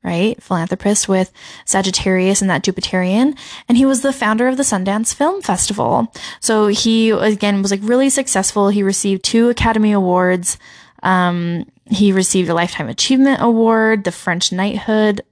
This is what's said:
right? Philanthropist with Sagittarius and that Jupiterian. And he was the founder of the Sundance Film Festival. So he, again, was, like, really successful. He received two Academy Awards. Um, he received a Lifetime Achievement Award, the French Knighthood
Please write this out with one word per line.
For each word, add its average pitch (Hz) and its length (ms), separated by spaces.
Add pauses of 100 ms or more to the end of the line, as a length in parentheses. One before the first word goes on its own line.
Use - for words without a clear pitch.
right? 190 380
Philanthropist 190 680
with 185 220 (340)
Sagittarius 190 760
and 190 80
that 175 140
Jupiterian. 190 760 (300)
And 240 100
he 269 80
was 269 160
the 269 120
founder 233 340
of 262 100
the 277 60
Sundance 202 500
Film 359 280
Festival. 202 720 (260)
So 214 280
he, 226 420
again, 202 520
was, 196 100
like, 196 120
really 247 260
successful. 202 600
He 202 140
received 196 400
two 233 260
Academy 220 420
Awards. 180 680 (460)
Um, 175 680 (160)
he 202 260
received 190 380
a 170 40
Lifetime 170 340
Achievement 269 540
Award, 226 640
the 175 80
French - 400
Knighthood 208 720 (100)